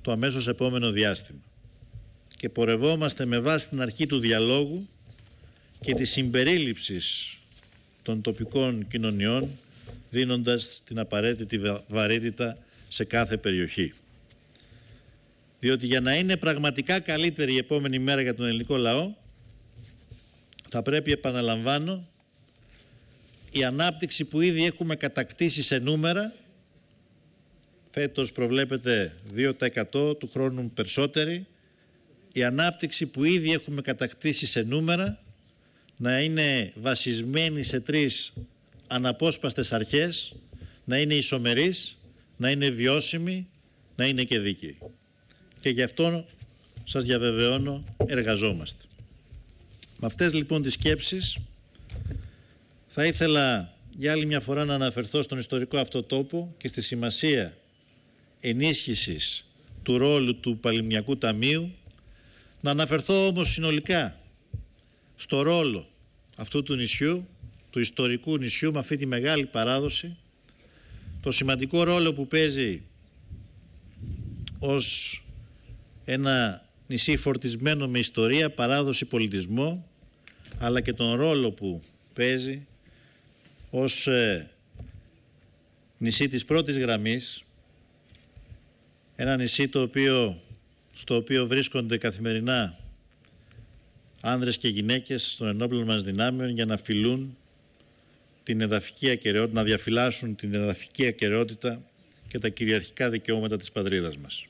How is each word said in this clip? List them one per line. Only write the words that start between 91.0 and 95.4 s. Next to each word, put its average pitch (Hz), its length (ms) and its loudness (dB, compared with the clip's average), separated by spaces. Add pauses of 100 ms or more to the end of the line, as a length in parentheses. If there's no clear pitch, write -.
οποίο 123 320 2
βρίσκονται 123 500 0
καθημερινά 110 840 -2 (1400)
άνδρες 123 360 0
και - 100 -2
γυναίκες 117 680 0
των 113 120 -4